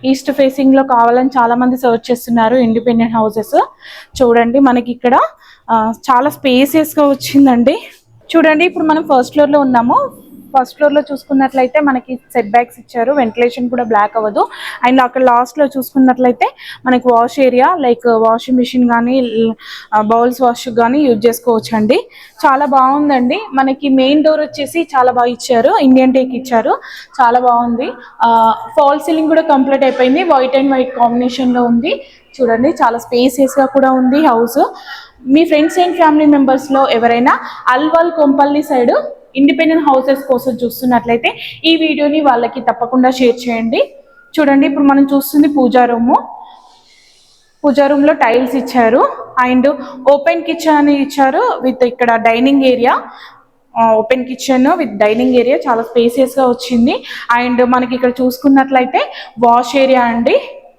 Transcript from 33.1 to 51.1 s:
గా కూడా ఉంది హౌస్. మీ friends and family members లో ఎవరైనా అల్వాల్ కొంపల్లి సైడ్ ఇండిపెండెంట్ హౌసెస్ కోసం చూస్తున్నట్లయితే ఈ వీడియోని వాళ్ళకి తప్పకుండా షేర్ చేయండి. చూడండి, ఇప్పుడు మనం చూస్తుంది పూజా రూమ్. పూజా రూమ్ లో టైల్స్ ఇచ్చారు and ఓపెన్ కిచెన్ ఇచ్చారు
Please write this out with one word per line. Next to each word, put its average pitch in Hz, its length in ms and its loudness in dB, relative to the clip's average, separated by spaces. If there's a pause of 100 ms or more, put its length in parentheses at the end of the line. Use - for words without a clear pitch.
గా 269 60 2
కూడా 269 240 0
ఉంది 262 360 2
హౌస్. 240 440 0 (560)
మీ 285 180 4
friends 320 300 0 (100)
and 359 80 -4 (100)
family 302 340 4
members 269 360 0
లో 269 160 2
ఎవరైనా 233 500 0 (300)
అల్వాల్ 311 440 0
కొంపల్లి 285 500 0
సైడ్ 262 300 0 (440)
ఇండిపెండెంట్ 320 520 2
హౌసెస్ 269 360 0
కోసం 247 280 -2 (120)
చూస్తున్నట్లయితే 233 720 -2 (260)
ఈ 330 120 2
వీడియోని 302 440 0
వాళ్ళకి 240 400 0
తప్పకుండా 240 500 -2
షేర్ 254 380 0
చేయండి. 233 460 -4 (460)
చూడండి, 277 260 2
ఇప్పుడు 294 180 -2
మనం 277 300 4
చూస్తుంది 294 340 2
పూజా 254 360 2
రూమ్. 240 300 0 (1500)
పూజా 285 220 2
రూమ్ 277 200 2
లో 311 60 4
టైల్స్ 254 420 0
ఇచ్చారు 254 540 0 (400)
and 254 200 2 (440)
ఓపెన్ 320 300 0
కిచెన్ 311 460 0
ఇచ్చారు 285 760 0